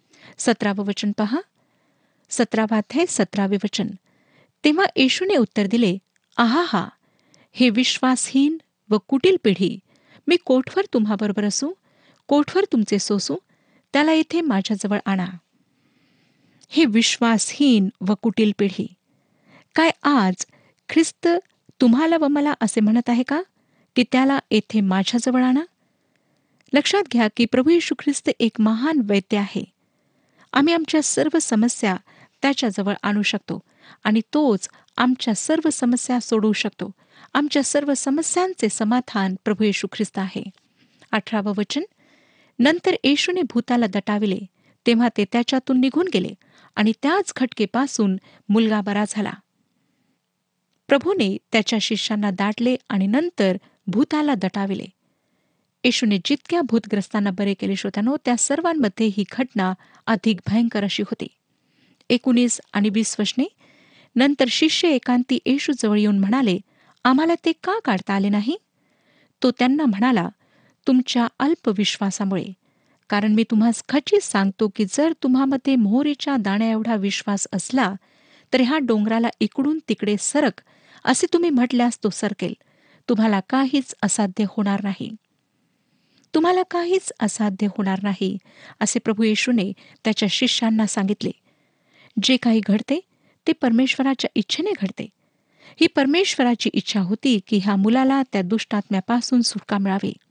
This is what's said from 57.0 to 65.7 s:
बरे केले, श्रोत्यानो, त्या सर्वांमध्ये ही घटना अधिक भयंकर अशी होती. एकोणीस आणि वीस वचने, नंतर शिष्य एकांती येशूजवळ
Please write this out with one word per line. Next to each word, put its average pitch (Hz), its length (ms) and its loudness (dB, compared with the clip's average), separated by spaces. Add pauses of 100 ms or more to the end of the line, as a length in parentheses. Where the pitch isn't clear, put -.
बरे 202 220 -2
केले, 190 220 -2
श्रोत्यानो, 220 500 -2
त्या 240 120 2
सर्वांमध्ये 285 680 0
ही 202 260 0
घटना 202 420 -2 (340)
अधिक 220 400 0
भयंकर 226 360 0
अशी 202 200 -4
होती. - 240 -8 (840)
एकोणीस 240 520 0 (120)
आणि 208 160 2
वीस 214 300 -2
वचने, 226 260 -2 (720)
नंतर 269 320 4
शिष्य 311 420 0
एकांती 247 560 0
येशूजवळ 247 520 0